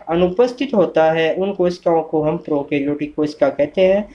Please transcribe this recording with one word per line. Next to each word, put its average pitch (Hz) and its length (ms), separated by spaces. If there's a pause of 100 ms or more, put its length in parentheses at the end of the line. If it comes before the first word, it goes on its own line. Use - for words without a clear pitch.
अनुपस्थित 208 640
होता 160 380
है 160 240
उन 190 180
कोशिकाओं 175 500
को 156 200
हम 156 140
प्रोकैरियोटिक 147 800
कोशिका 147 340
कहते 143 340
हैं, 196 320